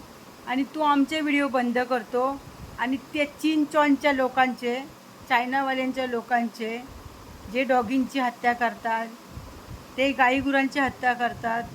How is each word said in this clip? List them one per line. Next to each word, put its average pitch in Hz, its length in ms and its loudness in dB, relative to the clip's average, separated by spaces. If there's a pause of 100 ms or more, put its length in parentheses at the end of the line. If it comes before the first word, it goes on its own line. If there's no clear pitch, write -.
(480)
आणि 254 160 0 (120)
तू 311 60 -4
आमचे 285 380 4
व्हिडिओ 285 280 2
बंद 240 320 0
करतो 254 640 0 (380)
आणि 254 180 0
ते 294 280 -2
चिंचॉनच्या 294 840 4
लोकांचे, 254 680 0 (500)
चायनावाल्यांच्या 262 800 0
लोकांचे, 233 760 -2 (680)
जे 254 100 2
डॉगींची 254 560 2
हत्या 240 340 0
करतात, 226 540 -2 (920)
ते 269 140 4
गाईगुरांची 269 680 2
हत्या 254 340 0
करतात 233 500 -4 (120)